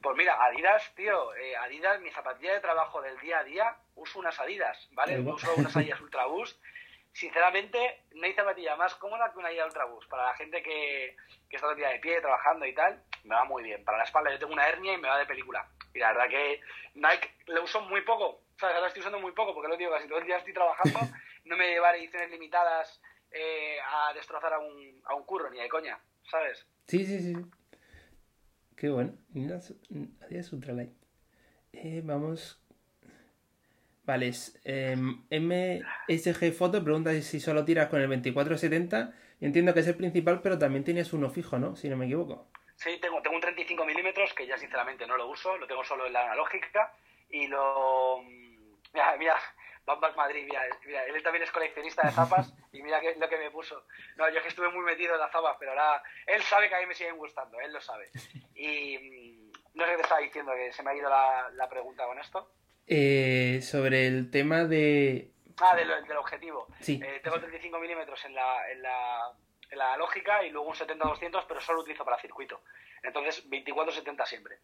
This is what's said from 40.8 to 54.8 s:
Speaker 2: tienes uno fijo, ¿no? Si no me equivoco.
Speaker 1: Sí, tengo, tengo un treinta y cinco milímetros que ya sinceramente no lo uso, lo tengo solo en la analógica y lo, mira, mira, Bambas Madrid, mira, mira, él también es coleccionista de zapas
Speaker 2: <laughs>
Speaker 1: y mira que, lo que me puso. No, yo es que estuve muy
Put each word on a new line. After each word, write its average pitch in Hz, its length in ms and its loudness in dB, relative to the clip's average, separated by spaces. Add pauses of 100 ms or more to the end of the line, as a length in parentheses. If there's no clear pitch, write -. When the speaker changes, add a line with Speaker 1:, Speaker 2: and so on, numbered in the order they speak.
Speaker 2:
tienes 170 280 0
uno 143 180 0
fijo, 151 280 -4
¿no? 143 180 -2
Si 151 120 -8
no 135 80 -2
me 127 100 -2
equivoco. 156 420 -4 (280)
Speaker 1:
Sí, 170 260 -6
tengo, 165 200 -2
tengo 151 140 0
un 165 60 0
treinta 175 180 -2
y 165 60 -2
cinco 165 180 -2
milímetros 185 500 0
que 131 120 -6
ya 131 100 -4
sinceramente 127 500 -4
no 127 100 0
lo 123 120 -2
uso, 185 300 -4
lo 127 80 -10
tengo 127 180 -4
solo 131 220 -4
en 123 60 -4
la 143 120 2
analógica 170 720 -2 (340)
y 143 200 -4
lo, 131 760 2 (720)
mira, 156 240 4
mira, 160 180 4 (480)
Bambas 156 320 2
Madrid, 143 300 0
mira, 139 160 -4 (240)
mira, 139 180 -4
él 147 180 -6
también 165 200 0
es 160 80 -4
coleccionista 160 560 0
de 147 60 2
zapas 180 500 4
Speaker 2:
<laughs> - 100 -20
Speaker 1:
y 139 100 -16
mira 151 180 0
que, 165 160 0
lo 160 120 0
que 165 80 0
me 151 140 -4
puso. 151 340 -12 (320)
No, 160 140 4
yo 156 60 0
es 160 60 2
que 165 60 -6
estuve 175 220 0
muy 180 140 -4